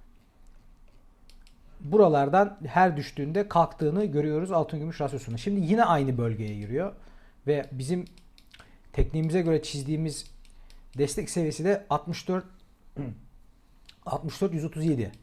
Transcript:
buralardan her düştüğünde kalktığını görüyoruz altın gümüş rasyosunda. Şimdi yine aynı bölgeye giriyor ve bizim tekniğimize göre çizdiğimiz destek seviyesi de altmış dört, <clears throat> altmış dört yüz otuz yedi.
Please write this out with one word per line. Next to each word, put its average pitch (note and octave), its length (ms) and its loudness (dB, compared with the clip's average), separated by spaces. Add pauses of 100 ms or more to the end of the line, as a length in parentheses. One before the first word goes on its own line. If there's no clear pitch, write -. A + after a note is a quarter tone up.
(1800)
buralardan F3 800 6 (100)
her F3 300 4
düştüğünde D#3 500 -4
kalktığını E3+ 580 2
görüyoruz D3+ 460 0
altın D#3+ 280 0
gümüş D#3 220 -6
rasyosunda. A#2+ 360 -4
Şimdi G3+ 240 -2
yine G#3+ 220 4
aynı C#3 340 2
bölgeye A2 380 -2
giriyor B2+ 360 -4 (560)
ve D3 240 0
bizim D3 340 -4 (880)
tekniğimize D#3+ 480 2
göre D#3+ 200 2
çizdiğimiz D3+ 680 -6 (680)
destek - 320 -2
seviyesi D#3 360 -2
de G3+ 240 2
altmış D#3 380 -4
dört, F#3 180 -2 (520)
<clears throat> - 1080 -16
altmış - 360 -6
dört F#3 120 0
yüz D#3 120 -4
otuz D#3 200 -6
yedi. B2 260 0 (120)